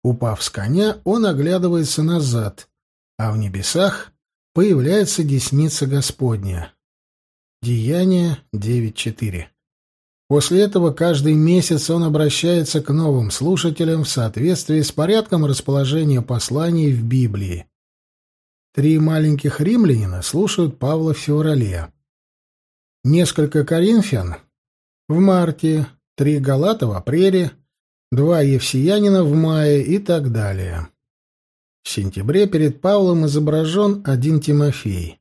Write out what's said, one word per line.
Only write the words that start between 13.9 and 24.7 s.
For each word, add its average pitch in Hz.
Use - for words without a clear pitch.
в -
соответствии 147
с -
порядком 185
расположения 139
посланий 147
в 117
Библии. 101
Три 156
маленьких 156
римлянина 131
слушают 175
Павла 160
в -
феврале. 139
Несколько 151
коринфян 165